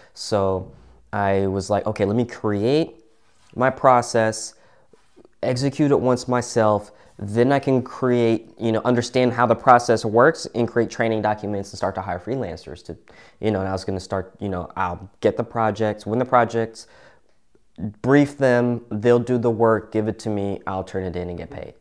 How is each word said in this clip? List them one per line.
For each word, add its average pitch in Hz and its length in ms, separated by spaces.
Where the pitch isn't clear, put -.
So 95 600
I 98 340
was 95 240
like, 101 160
"Okay, 110 180
let 104 120
me 123 100
create 110 760
my 127 160
process, 120 840
execute 139 480
it 139 100
once 123 280
myself, 110 600
then 110 320
I 139 80
can 131 240
create, 120 760
you 113 140
know, 110 120
understand 123 480
how 120 140
the 117 100
process 120 480
works 120 500
and 117 140
create 113 220
training 113 320
documents 104 480
and - 80
start 98 160
to 95 80
hire 90 160
freelancers 92 680
to," - 120
you 107 100
know, 98 100
and 95 80
I 95 40
was 95 120
gonna 95 160
start, 95 380
you 104 120
know, 90 260
I'll 92 320
get 104 160
the 120 60
projects, 107 640
win 110 120
the 127 80
projects, 117 600
brief 143 380
them, 120 420
they'll 120 280
do 123 180
the 117 140
work, 110 420
give 110 160
it 104 120
to 110 100
me, 101 360
I'll 95 180
turn 95 200
it 90 100
in 87 140
and 87 80
get 82 140
paid. - 300